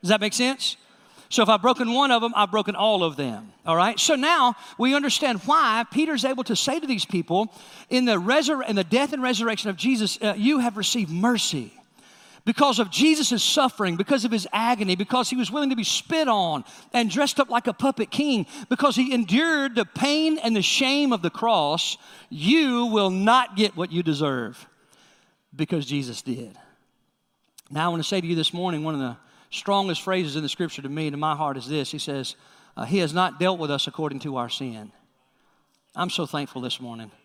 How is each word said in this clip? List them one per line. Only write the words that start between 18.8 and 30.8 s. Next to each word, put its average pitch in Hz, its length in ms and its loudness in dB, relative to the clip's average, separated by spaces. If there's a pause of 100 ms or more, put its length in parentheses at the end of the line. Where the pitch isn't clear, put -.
he 254 160 2
endured 262 640 2
the 220 100 2
pain 311 540 0
and 226 180 0
the 190 60 2
shame 277 500 2
of 202 80 0
the 170 80 -2
cross, 170 680 0 (320)
you 240 560 2
will 208 240 2
not 202 440 4
get 202 220 0
what 165 160 -4
you 170 100 -2
deserve 139 640 -2 (880)
because 151 300 -2
Jesus 135 380 -6
did. 120 340 -8 (1120)
Now, 151 160 -4
I 175 40 2
wanna 165 140 -2
say 196 160 -2
to 170 80 -4
you 170 80 0
this 156 200 -2
morning, 175 280 -2
one 156 120 -4
of 139 60 -4
the 123 180 -6 (320)
strongest 196 520 -2
phrases 180 340 -2
in 156 60 -4
the 143 60 -4
Scripture 160 340 -6